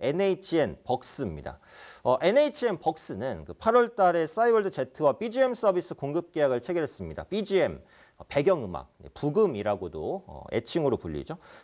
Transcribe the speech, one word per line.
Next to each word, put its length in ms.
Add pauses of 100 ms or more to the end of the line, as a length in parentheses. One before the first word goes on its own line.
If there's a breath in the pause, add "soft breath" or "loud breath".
엔에이치엔 840
벅스입니다. 720 (440 loud breath)
어, 200
엔에이치엔 560
벅스는 680
그 100
팔월 400
달에 320
싸이월드 440
Z와 480
비지엠 360
서비스 400
공급 380
계약을 280
체결했습니다. 640
비지엠, 580 (340 soft breath)
어, 120
배경음악, 680
네, 160
부금이라고도, 1120
어, 260
애칭으로 440
불리죠. 420 (260 loud breath)